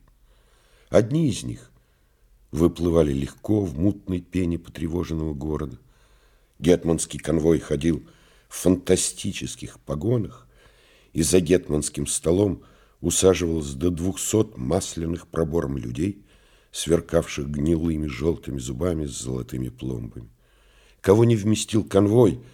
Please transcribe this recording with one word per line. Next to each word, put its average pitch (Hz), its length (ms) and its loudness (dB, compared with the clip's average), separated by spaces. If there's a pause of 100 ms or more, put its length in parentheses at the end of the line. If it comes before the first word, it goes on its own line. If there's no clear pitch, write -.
(880)
Одни 120 400 4
из 95 140 -4
них 120 260 -12 (840)
выплывали 82 600 4
легко 85 500 -2
в 85 160 -6
мутной 92 440 -2
пене 85 360 -2
потревоженного 80 760 -6
города. 71 460 -6 (800)
Гетманский 82 600 2
конвой 78 400 2
ходил 76 480 -2 (400)
в - 80 -18
фантастических - 1300 -2
погонах, 92 680 -4 (640)
и 76 120 -2
за 90 180 4
гетманским 76 680 0
столом 92 560 0 (380)
усаживалось 82 720 2
до 78 180 0
двухсот 95 680 -2
масляных 82 680 -4
пробором 76 500 -2
людей, 64 480 -6 (460)
сверкавших 82 760 -2
гнилыми 78 580 0
жёлтыми 69 500 -4
зубами 71 480 -4
с 67 60 -8
золотыми 64 580 -8
пломбами. 60 600 -10 (720)
Кого 104 220 6
не 120 120 6
вместил 107 480 0
конвой – 104 560 4 (140)